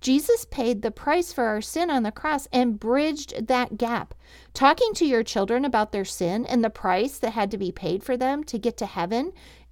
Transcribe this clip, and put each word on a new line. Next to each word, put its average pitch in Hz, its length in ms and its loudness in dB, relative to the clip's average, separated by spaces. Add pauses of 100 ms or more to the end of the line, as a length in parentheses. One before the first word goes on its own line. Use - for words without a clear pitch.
Jesus 294 460 2
paid 233 340 0
the 220 100 -2
price 339 400 0
for 254 140 -2
our 214 160 0
sin 330 300 -2
on 269 120 2
the 214 80 -2
cross 294 400 -4
and 247 300 2
bridged 285 680 -2
that 247 280 0
gap. 233 380 -4 (400)
Talking 392 400 4
to 349 100 0
your 247 180 4
children 226 440 0
about 220 260 0
their 196 140 -2
sin 190 400 -2
and 233 180 2
the 220 60 0
price 208 480 0
that 226 160 -4
had 202 160 0
to 214 80 -4
be 185 120 -4
paid 180 320 -4
for 254 140 -2
them 262 280 -2
to 240 140 -6
get 226 200 -4
to 208 80 -6
heaven 220 460 -2 (400)